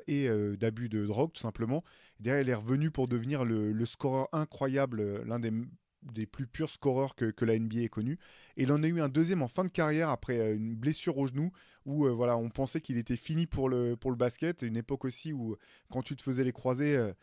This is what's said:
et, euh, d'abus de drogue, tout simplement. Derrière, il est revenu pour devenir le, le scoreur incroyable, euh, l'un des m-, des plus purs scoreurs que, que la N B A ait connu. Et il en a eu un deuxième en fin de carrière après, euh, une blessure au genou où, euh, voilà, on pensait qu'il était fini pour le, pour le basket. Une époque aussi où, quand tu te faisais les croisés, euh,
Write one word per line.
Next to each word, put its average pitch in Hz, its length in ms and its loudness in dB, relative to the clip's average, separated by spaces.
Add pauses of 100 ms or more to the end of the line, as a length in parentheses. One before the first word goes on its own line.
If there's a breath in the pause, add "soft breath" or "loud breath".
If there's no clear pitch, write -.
et, 143 220 0
euh, 104 260 2
d'abus 113 320 -2
de 107 180 0
drogue, 117 280 0
tout - 80 -12
simplement. 117 420 -2 (380 soft breath)
Derrière, 135 220 2
il 127 60 0
est 127 40 4
revenu 127 360 2
pour 131 200 0
devenir 123 340 0
le, 107 300 2
le 113 120 0
scoreur 131 460 -2
incroyable, 135 680 0
euh, 104 240 -2
l'un 117 140 -2
des 117 100 0
m-, 113 180 -2 (460)
des 107 120 -4
plus 131 220 -6
purs 156 220 -4
scoreurs 135 460 0
que, 110 160 0
que 117 140 -2
la 113 100 6
N 113 120 2
B 110 100 -4
A 120 60 0
ait 117 40 0
connu. 120 320 -4 (380 soft breath)
Et 139 60 2
il 127 100 4
en 151 100 4
a 156 40 4
eu 170 140 2
un 147 60 2
deuxième 160 340 4
en 127 60 0
fin 185 160 -2
de 185 60 0
carrière 156 400 2
après, 127 280 -2
euh, 110 180 2
une 110 200 -2
blessure 139 420 0
au 139 100 2
genou 143 240 -2 (340 soft breath)
où, 143 200 2
euh, 131 60 6
voilà, 120 260 2
on 117 120 0
pensait 131 320 -2
qu'il 123 160 -2
était 117 180 0
fini 160 320 -2
pour 135 220 0
le, 120 260 2
pour 131 160 -2
le 123 60 -2
basket. 127 460 0
Une 113 120 -2
époque 123 300 -4
aussi 135 260 -6
où, 117 240 -4 (340 soft breath)
quand 131 120 -4
tu 131 160 -6
te - 40 -16
faisais 131 220 0
les 127 80 2
croisés, 135 460 0
euh, 107 260 2